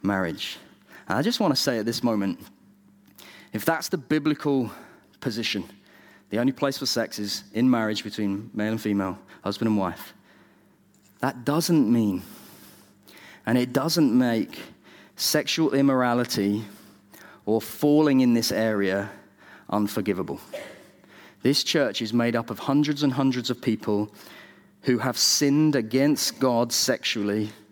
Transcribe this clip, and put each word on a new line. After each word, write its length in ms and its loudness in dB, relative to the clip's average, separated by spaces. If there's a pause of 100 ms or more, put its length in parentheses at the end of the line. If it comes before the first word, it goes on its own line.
marriage. 540 -4 (500)
And 120 -2
I 20 0
just 180 0
wanna 160 2
say 220 0
at 80 -2
this 180 -4
moment, 360 -2 (1120)
if 120 -6
that's 240 0
the 100 -2
biblical 720 0 (480)
position, 440 -4 (680)
the 80 -2
only 120 2
place 280 -2
for 80 -6
sex 340 -4
is 320 -8
in 180 2
marriage 320 0
between 500 -6
male 200 -2
and 80 -4
female, 380 -2 (260)
husband 240 -2
and 80 2
wife, 380 -4 (1040)
that 240 -4
doesn't 480 4
mean, 300 2 (1200)
and 100 0
it 160 0
doesn't 440 2
make 420 2 (560)
sexual 580 0
immorality 920 2 (840)
or 140 2
falling 640 4
in 120 4
this 160 0
area 600 0 (600)
unforgivable. 720 -2 (1000)
This 200 2
church 400 0
is 100 -4
made 220 2
up 160 -2
of 80 -8
hundreds 460 0
and 80 2
hundreds 380 0
of 120 -4
people 500 -2 (680)
who 160 2
have 180 -2
sinned 600 2
against 640 0
God 320 2
sexually 760 -2 (220)